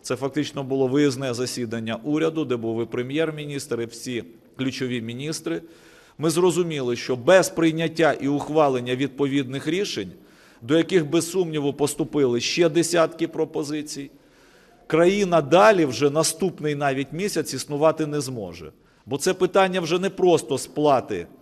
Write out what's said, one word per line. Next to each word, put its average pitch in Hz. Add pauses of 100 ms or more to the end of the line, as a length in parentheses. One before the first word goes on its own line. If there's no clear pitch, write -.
це 135
фактично 139
було 135
виїзне 131
засідання 113
уряду, 156
де 123
був 113
і 113
прем'єр-міністр, 143
і 117
всі 113 (320)
ключові 127
міністри, 151 (560)
ми 160
зрозуміли, 156
що 127
без 160
прийняття 160
і -
ухвалення 139
відповідних 135
рішень, 156 (520)
до 127
яких, 160
без 160
сумніву, 156
поступили 139
ще 170
десятки 165
пропозицій, 151 (760)
країна 175
далі 175
вже 135
наступний 151
навіть 139
місяць 170
існувати 156
не 147
зможе. 95 (340)
Бо 127
це 185
питання 185
вже 165
не 190
просто 170
сплати 120 (160)